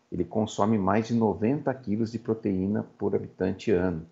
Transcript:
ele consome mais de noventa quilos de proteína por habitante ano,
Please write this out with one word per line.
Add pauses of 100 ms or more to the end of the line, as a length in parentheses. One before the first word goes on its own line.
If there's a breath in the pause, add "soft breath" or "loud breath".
(100)
ele
consome
mais
de
noventa
quilos
de
proteína (100)
por
habitante
ano,